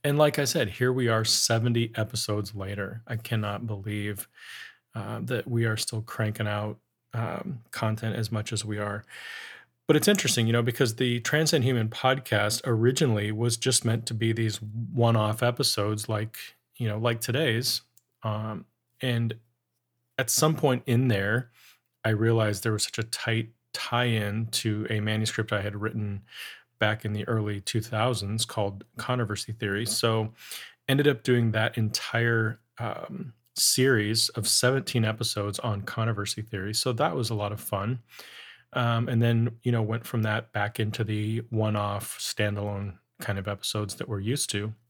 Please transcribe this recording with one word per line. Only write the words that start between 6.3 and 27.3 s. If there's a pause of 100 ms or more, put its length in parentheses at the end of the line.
out, (360)
um, (120)
content
as
much
as
we
are. (840)
But
it's
interesting,
you
know,
because
the
Transcend
Human
podcast
originally
was
just
meant
to
be
these
one-off
episodes
like, (400)
you
know,
like
today's. (400)
Um, (360)
and (840)
at
some
point
in
there, (560)
I
realized
there
was
such
a
tight (240)
tie-in
to
a
manuscript
I
had
written (560)
back
in
the
early